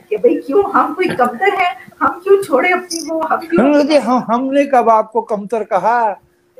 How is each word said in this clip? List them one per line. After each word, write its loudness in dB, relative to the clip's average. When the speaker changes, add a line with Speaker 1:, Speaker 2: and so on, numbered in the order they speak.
Speaker 1:
कि -2
भाई 2
क्यों 0
हम 0
कोई -2
कमतर 0
हैं, -2
हम -4
क्यों 4
छोड़े 0
अपनी -6
वो, -4
हम -2
क्यों 2
Speaker 2:
हम, -2
हम, 0
हमने 0
कब 2
आपको 0
कमतर -6
कहा? -2